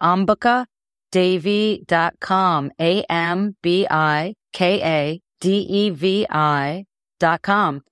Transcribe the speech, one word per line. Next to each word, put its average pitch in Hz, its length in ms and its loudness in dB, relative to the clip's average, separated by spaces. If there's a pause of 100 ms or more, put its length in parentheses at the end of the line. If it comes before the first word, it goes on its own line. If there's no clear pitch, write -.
ambika 208 640 2 (460)
devi 190 760 0
dot 165 340 0
com, 175 600 0
A 175 240 0
M 175 580 -2
B 180 260 0
I 156 460 0 (200)
K 185 280 0
A 156 400 -2 (180)
D 190 200 0
E 202 320 -2
V 190 400 -2
I 151 540 -2 (340)
dot 165 240 0
com. 190 480 0